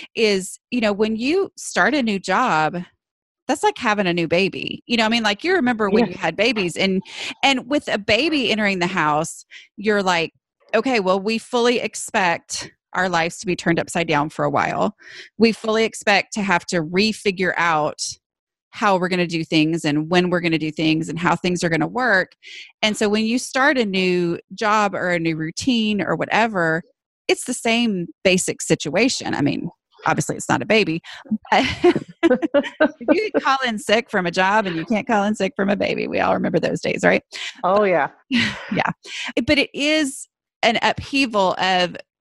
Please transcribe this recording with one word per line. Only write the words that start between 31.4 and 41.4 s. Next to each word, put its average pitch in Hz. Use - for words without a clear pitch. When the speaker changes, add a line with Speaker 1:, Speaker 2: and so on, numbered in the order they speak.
Speaker 1:
but 226
<laughs> -
if 294
you 392
can -
call 269
in 220
sick 220
from 185
a 175
job 196
and 180
you 160
can't 208
call 208
in 214
sick 190
from 196
a 202
baby, -
we -
all 185
remember 180
those -
days, -
right? 180
Speaker 2:
Oh, 202
yeah. 160
Speaker 1:
<laughs> 233
Yeah. -
But 294
it 277
is 294
an 226
upheaval 214